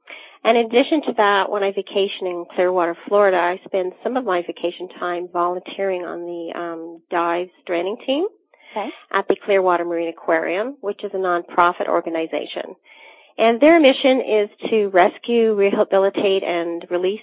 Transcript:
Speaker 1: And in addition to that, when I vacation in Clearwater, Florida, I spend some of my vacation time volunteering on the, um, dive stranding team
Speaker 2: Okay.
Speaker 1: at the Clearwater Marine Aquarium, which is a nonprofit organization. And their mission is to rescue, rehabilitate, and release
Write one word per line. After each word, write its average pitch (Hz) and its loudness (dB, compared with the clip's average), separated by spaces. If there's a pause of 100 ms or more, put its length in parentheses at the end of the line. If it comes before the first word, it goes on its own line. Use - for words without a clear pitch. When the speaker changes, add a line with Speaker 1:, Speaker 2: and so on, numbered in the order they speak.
(420)
Speaker 1:
And 226 4
in 226 2
addition 269 2
to 247 -2
that, 202 2
when 202 -2
I 196 0
vacation 196 -4
in 175 -8 (100)
Clearwater, 180 0 (120)
Florida, 202 4
I 175 0
spend 185 -4 (100)
some 240 -2
of 254 -2
my 180 0
vacation 175 -8 (120)
time 175 -6
volunteering 180 -4
on 170 -10
the, 170 -10
um, 165 -12
dive 175 0 (140)
stranding 180 -4
team 294 -2 (460)
Speaker 2:
Okay. 214 -6 (240)
Speaker 1:
at 196 -2
the 196 -4
Clearwater 185 2
Marine 170 -4
Aquarium, 170 -4
which 202 -8
is 196 -10
a - -4
nonprofit 175 0
organization. 165 -4 (600)
And 226 2
their 320 8
mission 262 4
is - -2
to 214 2
rescue, 220 2
rehabilitate, 196 2
and 170 -4
release 185 -2